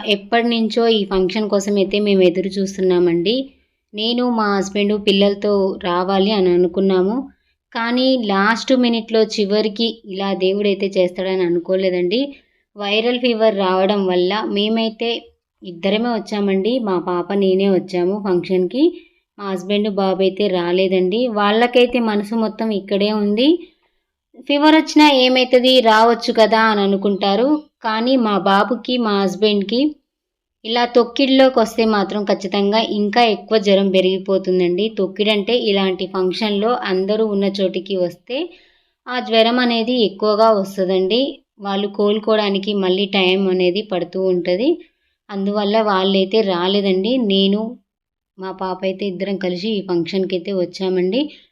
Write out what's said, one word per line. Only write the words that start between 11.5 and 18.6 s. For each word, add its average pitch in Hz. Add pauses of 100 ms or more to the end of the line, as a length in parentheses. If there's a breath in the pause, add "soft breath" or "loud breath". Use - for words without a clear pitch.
వైరల్ 220
ఫీవర్ 220
రావడం 190
వల్ల 180 (160)
మేమైతే 220 (520)
ఇద్దరమే 196
వచ్చామండి. 208
మా 196
పాప, 175
నేనే 196
వచ్చాము 185
ఫంక్షన్కి. 185 (540 loud breath)